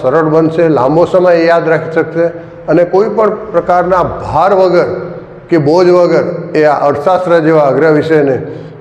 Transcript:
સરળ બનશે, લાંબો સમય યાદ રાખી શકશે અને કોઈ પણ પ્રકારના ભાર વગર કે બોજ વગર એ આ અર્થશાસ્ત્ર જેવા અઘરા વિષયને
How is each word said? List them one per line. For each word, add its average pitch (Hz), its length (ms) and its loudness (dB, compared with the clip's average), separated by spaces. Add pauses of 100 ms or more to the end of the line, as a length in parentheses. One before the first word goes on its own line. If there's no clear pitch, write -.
સરળ 143 220 0
બનશે, 160 440 0
લાંબો 151 380 2
સમય 175 400 2
યાદ 165 240 0
રાખી 160 220 -2
શકશે 165 360 -2 (400)
અને 160 160 2
કોઈ 190 260 0
પણ 208 420 -2
પ્રકારના 175 520 0
ભાર 156 500 -2
વગર 175 640 0 (320)
કે 170 80 2
બોજ 165 320 2
વગર 165 640 0
એ 151 80 2
આ 139 220 2
અર્થશાસ્ત્ર 170 540 0
જેવા 160 220 2
અઘરા 143 280 2
વિષયને 147 520 0 (400)